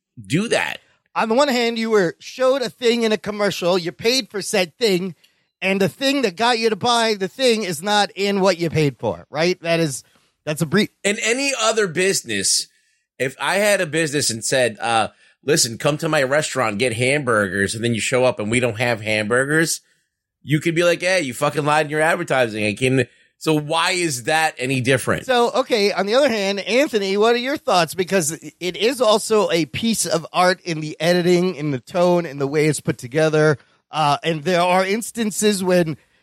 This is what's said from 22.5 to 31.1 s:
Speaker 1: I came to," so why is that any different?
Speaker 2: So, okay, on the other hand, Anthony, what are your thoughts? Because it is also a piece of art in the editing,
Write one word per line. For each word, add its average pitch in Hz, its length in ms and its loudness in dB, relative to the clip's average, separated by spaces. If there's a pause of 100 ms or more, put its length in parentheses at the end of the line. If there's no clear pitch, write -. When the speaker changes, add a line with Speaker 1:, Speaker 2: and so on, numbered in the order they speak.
Speaker 1:
I 107 100 0
came 131 240 0
to," 120 120 0 (280)
so 160 160 0
why 160 380 0
is 165 320 -4
that 156 340 0
any 131 220 -2
different? 123 460 0
Speaker 2:
So, 240 260 2
okay, 220 400 0
on 185 140 -2
the 208 100 0
other 277 140 4
hand, 202 320 -2
Anthony, 202 560 0
what 226 180 4
are 240 40 0
your 269 180 -4
thoughts? 180 360 2
Because 175 380 -2
it 165 460 -10
is 233 240 0
also 214 500 2
a 165 140 0
piece - 400 -2
of 165 260 -2
art 180 300 2
in 160 180 -6
the 151 220 -8
editing, 175 540 2